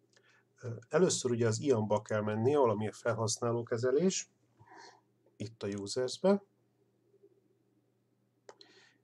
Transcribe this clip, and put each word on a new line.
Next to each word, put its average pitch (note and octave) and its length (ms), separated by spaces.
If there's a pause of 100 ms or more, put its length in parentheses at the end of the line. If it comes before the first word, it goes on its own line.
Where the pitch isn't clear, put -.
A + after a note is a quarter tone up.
(600)
Ö, A#2+ 80 (200)
először D3+ 420
ugye A#2 160
az A2 120
iamba G#2+ 420
kell G#2+ 200
menni, A2 340
ahol C3 140
ami G#2+ 180
a F#2+ 60
felhasználókezelés. A#2 1400 (1080)
Itt A2+ 260
a G#2 40
Users-be. G2+ 760 (2500)